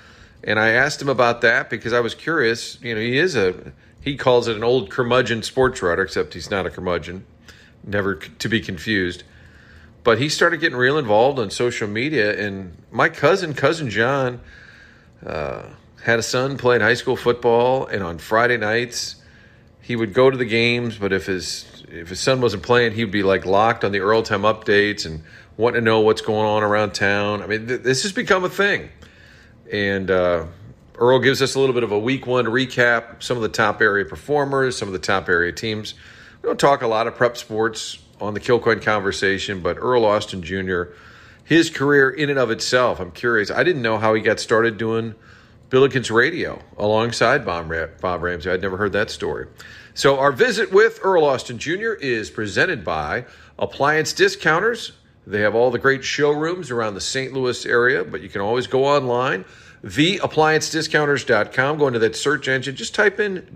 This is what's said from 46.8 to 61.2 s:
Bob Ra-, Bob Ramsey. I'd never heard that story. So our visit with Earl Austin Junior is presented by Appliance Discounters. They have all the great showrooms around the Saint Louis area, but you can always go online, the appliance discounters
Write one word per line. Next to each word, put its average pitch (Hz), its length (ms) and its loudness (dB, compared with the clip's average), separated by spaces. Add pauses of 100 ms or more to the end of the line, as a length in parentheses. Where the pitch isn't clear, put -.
Bob 85 240 -6
Ra-, 82 160 -4 (140)
Bob 87 220 -4
Ramsey. 87 280 -4
I'd 90 100 0
never 92 160 -4
heard 98 160 -2
that 104 160 0
story. - 380 -6 (480)
So 139 240 4
our 139 140 4
visit 196 400 2
with 220 300 6
Earl 180 220 4
Austin 127 340 0
Junior 202 360 -4
is 113 360 -4
presented 113 540 -2
by 82 420 -4 (320)
Appliance 147 540 0
Discounters. 196 800 0 (340)
They 101 140 -2
have 104 140 2
all 123 160 4
the 117 80 0
great 135 240 0
showrooms 151 680 -2
around 113 240 -2
the 95 60 -10
Saint 131 320 -6
Louis 127 320 -2
area, 123 400 2
but - 160 -8
you 98 80 -14
can 104 120 -6
always 117 260 -2
go 135 180 2
online, 139 600 0 (380)
the 160 360 0
appliance 156 520 2
discounters 151 540 0